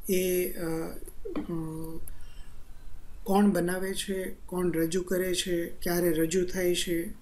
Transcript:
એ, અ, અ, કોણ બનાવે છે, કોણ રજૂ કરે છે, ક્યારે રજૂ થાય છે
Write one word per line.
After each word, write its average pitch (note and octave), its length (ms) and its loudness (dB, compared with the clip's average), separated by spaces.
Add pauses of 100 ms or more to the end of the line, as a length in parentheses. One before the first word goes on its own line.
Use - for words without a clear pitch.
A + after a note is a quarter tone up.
(120)
એ, F3+ 400 2
અ, F3 140 -4 (680)
અ, - 160 -2 (1700)
કોણ G3+ 280 6
બનાવે F#3 440 0
છે, F#3+ 420 -4 (100)
કોણ F3+ 260 0
રજૂ E3 300 2
કરે F#3 320 0
છે, F3 320 0
ક્યારે F3 440 2
રજૂ D#3+ 360 2
થાય F3+ 280 2
છે F3 360 0 (120)